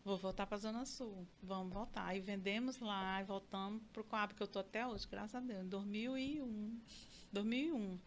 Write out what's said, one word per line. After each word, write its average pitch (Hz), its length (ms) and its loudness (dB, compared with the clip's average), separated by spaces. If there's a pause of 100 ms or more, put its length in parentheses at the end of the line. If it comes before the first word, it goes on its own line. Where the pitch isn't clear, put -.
"Vou 196 140 2
voltar 190 300 0
pra 208 100 0
Zona 220 280 -2
Sul. 202 400 -6 (160)
Vamos 185 320 0
voltar." 202 340 -2
Aí 185 120 2
vendemos 202 600 2
lá 196 420 2
e - 40 0
voltamos 196 560 -2 (120)
pro 220 100 -4
Coab, 214 300 2
que - 100 -2
eu 196 40 0
tô 202 120 0
até 214 260 0
hoje, 233 240 -2
graças 208 260 -2
a 247 40 0
Deus. 226 240 -2
Em 185 60 -2
dois 196 160 0
mil 226 320 2
e 277 240 2
um. 220 360 -2 (540)
Dois 202 140 2
mil 233 220 6
e 339 40 4
um. 196 360 2